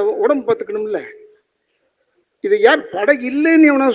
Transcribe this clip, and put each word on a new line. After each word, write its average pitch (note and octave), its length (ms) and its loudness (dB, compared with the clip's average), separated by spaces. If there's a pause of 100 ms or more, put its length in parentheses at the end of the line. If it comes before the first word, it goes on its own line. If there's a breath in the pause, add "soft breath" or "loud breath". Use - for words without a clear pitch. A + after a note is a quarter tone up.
(240)
உடம்பு C#4 240 0
பார்த்துக்கணும்ல." G#3+ 540 -4 (1500)
இதை G3+ 200 0
யார் D4 140 2 (140)
படம் A#3+ 260 0 (100)
இல்லைன்னு D#4 400 4
எவனா C4+ 240 2